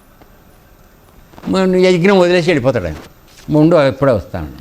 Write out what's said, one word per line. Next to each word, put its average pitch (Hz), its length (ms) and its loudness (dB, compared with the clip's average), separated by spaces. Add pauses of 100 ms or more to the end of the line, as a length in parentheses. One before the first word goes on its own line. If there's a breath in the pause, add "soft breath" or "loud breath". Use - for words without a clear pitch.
(1500)
మ-, 185 280 0
యజ్ఞం 185 420 2
వదిలేసి 175 320 0
వెళ్ళిపోతాడు 123 340 -2
ఆయన, - 720 -10
"ఉండు, 160 200 4
ఎప్పుడే 139 360 0
వస్తాను." 90 340 -6 (140)